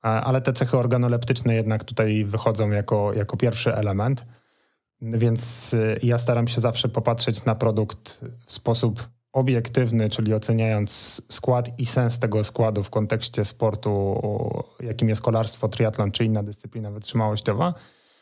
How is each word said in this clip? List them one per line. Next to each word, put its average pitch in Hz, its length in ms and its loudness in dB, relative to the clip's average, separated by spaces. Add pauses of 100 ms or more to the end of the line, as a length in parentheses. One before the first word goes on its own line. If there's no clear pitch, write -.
e, 113 40 0
ale 127 320 2
te 127 120 0
cechy 127 260 2
organoleptyczne 120 760 2
jednak 110 300 0
tutaj 107 400 0
wychodzą 107 460 0
jako, 104 420 0
jako - 240 -2
pierwszy - 380 0
element. 104 520 0 (760)
Więc, 113 720 0
y, 110 280 2
ja 120 160 4
staram 117 300 2
się 120 120 -2
zawsze 117 280 0
popatrzeć 117 560 0
na 110 100 2
produkt 110 680 -2 (220)
w - 60 -16
sposób 113 560 -2 (240)
obiektywny, 120 800 2
czyli 110 240 0
oceniając 110 960 0
skład 123 500 0
i 120 80 -2
sens 120 320 0
tego 107 260 0
składu 107 380 0
w 98 80 -6
kontekście 107 540 0
sportu, 101 760 0 (600)
jakim 117 280 0
jest 107 140 0
kolarstwo, 113 460 0
triatlon 107 440 0
czy - 120 0
inna 110 180 2
dyscyplina 104 480 -10
wytrzymałościowa, 107 840 0 (480)